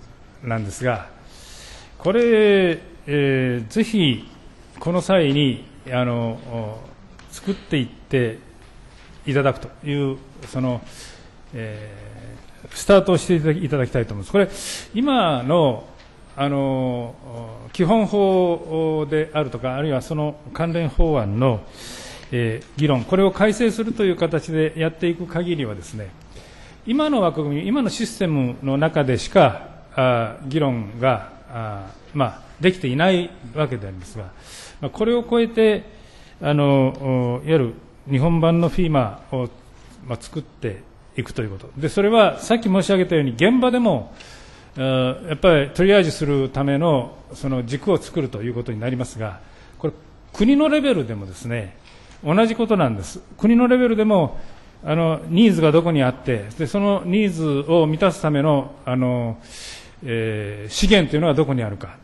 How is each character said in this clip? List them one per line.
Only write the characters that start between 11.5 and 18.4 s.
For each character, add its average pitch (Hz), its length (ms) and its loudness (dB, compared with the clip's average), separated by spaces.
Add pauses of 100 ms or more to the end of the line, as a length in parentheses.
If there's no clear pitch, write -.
え 107 840 -14 (300)
ー、 - 80 -20
ス - 120 -12
タ 196 140 8
ー 185 40 0
ト 190 80 0
を 165 60 2
し - 80 -8
て 185 100 2
い 156 40 2
た 156 80 0
だ 151 60 2
き、 180 100 -6
い 139 40 -2
た 147 80 -2
だ 127 100 0
き - 40 -6
た 127 100 -2
い 113 60 -2
と 107 80 -10
思 101 80 -10
い - 20 -10
ま - 20 -18
す。 - 60 -16
こ 202 60 2
れ、 190 100 4 (460)
今 208 480 0
の、 135 420 2 (520)
あ 139 120 -2
の、 143 80 -2
お、 120 1160 -6
基 180 120 0
本 208 220 4
法 165 1040 0